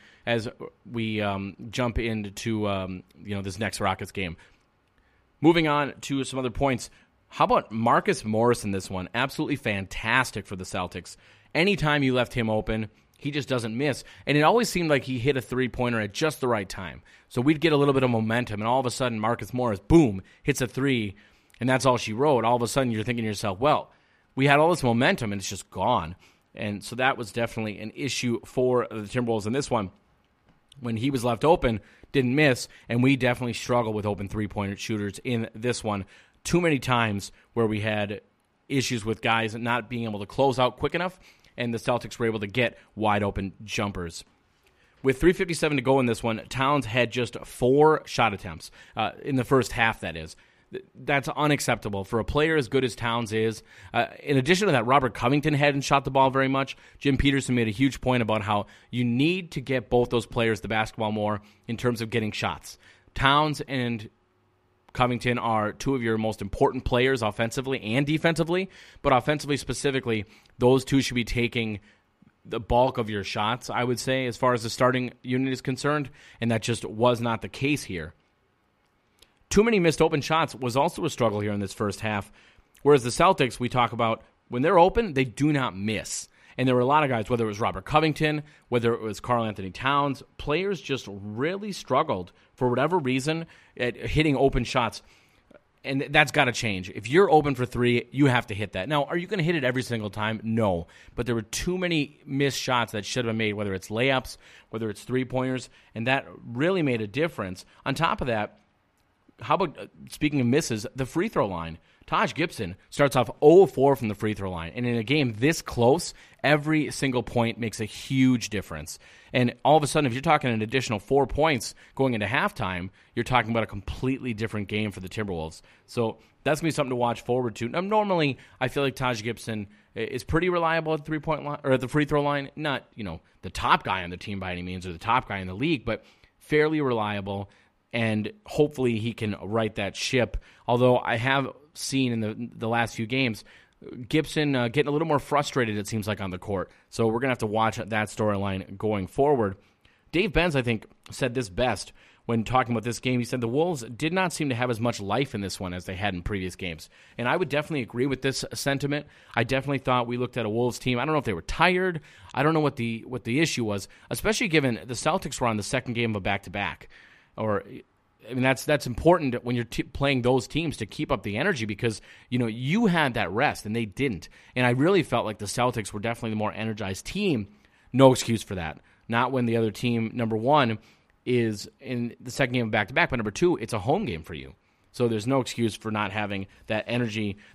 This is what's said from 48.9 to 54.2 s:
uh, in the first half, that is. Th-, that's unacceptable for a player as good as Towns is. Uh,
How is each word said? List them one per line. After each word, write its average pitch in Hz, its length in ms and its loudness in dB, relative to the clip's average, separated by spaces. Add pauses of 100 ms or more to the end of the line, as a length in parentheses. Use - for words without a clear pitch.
uh, 110 160 -2 (100)
in 135 140 -2
the 123 80 2
first 127 260 4
half, 113 300 0
that 82 160 -6
is. 80 180 -12 (380)
Th-, - 120 -12 (120)
that's 139 320 -2
unacceptable 131 720 -2
for 117 160 -4
a 104 60 0
player 156 320 2
as 135 100 2
good 131 160 0
as 123 140 -2
Towns 117 360 -2
is. 110 300 0 (300)
Uh, 113 140 2 (140)